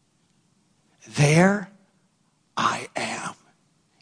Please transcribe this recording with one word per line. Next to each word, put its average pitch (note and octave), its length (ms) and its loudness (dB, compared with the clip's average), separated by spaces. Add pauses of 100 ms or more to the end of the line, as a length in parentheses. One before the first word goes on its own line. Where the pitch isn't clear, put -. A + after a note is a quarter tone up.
(1080)
there E3 640 2 (840)
I - 400 -4
am - 380 -8 (680)